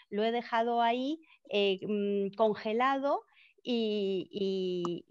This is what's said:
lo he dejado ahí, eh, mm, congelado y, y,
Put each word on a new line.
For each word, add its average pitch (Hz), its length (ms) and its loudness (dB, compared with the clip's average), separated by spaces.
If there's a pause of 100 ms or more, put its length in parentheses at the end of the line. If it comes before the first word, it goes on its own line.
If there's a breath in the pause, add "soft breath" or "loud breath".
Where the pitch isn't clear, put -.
(100)
lo 208 140 0
he 226 80 2
dejado 233 480 0
ahí, 254 400 0 (300 soft breath)
eh, 202 360 2
mm, 202 500 0
congelado 262 880 0 (460 soft breath)
y, 208 600 0
y, 185 800 -2